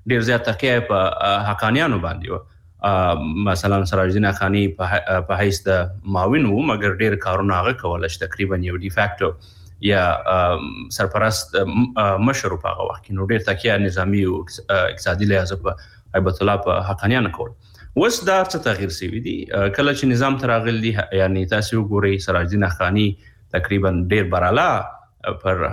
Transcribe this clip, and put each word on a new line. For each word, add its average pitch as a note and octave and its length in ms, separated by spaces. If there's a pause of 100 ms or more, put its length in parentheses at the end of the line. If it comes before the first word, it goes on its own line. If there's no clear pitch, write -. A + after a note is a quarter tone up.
ډیر A#2+ 120
زیات A#2 260
تکیه A#2+ 340
یې - 100
په، G#2 60
آه، G2+ 560
حقانیانو A#2+ 480
باندې E2+ 300
وه. F2+ 120 (420)
آه، F#2 300 (320)
مثلاً G2 380
سراج F#2 240
الدین G#2 180
حقانی G2 420
په G2 160
ح-، F#2+ 240
آه، F#2 120
په F2+ 200
حیث G2+ 280
د F2+ 220 (140)
معاون G2 420
و، G#2 120 (140)
مګر G#2 260
ډیر G#2+ 180
کارونه G2 400
هغه F#2+ 160
کول F2 360
چې E2 100
تقریباً F#2 460
یو F2+ 140
ډی F#2+ 120
فاکټو G2 420 (500)
یا، G2 220 (300)
آم، D#2+ 560
سرپرست، G#2 680
آم، G2+ 420
آه، G2+ 200
مشر A2 360
و F2 40
په F#2 120
هغه - 200
وخت - 160
کې. - 60
نو G2 140
ډیر G#2+ 220
تکیه G#2 300
نظامي F#2+ 460
او F2+ 180
اقتص-، - 280
آه، F#2 200
اقتصادي F#2 360
لحاظه F#2+ 300
په F#2 200 (400)
هیبت F#2 260
الله G2+ 140
په F#2+ 160 (180)
حقانیانو G2+ 400
کول. - 200 (480)
اوس A#3 280
دا F#3+ 180
څه F#3 140
تغییر G2 320
سوي F2 300
دي؟ - 340
آه، G2 140
کله C#3+ 260
چې - 120
نظام C3 320
ته B2 100
راغلي A2+ 340
دي، A2+ 160
ه-، - 160
یعنی F#2+ 320
تاسې G#2 280
وګورئ، G2+ 440
سراج F2+ 280
الدین G2+ 180
حقانی F#2+ 440 (440)
تقریباً F2+ 560
ډیر F#2+ 220
براله، F#2 320
آه، - 680
پر F2+ 420